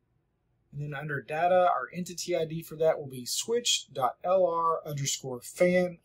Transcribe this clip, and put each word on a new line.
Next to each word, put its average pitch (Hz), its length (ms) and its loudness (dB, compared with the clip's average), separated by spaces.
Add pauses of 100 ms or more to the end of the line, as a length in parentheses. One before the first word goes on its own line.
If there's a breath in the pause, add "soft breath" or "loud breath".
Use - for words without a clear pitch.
(720)
And 143 100 -10
then 147 120 -10
under 143 280 -6
data, 175 500 4
our 127 200 -2
entity 175 440 -6
I 165 100 0
D 160 160 -8
for - 140 -14
that 160 240 2
will 139 80 -10
be 127 180 -12
switch - 680 -2
dot 127 320 -2
L 185 220 4
R 165 400 0
underscore 139 560 -6
fan 180 640 2